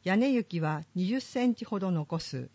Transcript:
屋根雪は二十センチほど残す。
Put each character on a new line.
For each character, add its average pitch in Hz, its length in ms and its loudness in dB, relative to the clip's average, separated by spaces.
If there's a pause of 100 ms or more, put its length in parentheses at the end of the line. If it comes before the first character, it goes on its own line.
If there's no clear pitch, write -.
屋 185 120 2
根 254 140 4
雪 214 300 0
は 156 240 -2 (100)
二 180 120 0
十 240 120 0
セ 254 280 -2
ン 233 100 4
チ - 80 -10
ほ 202 160 -4
ど 185 100 0
残 165 300 0
す。 127 340 -8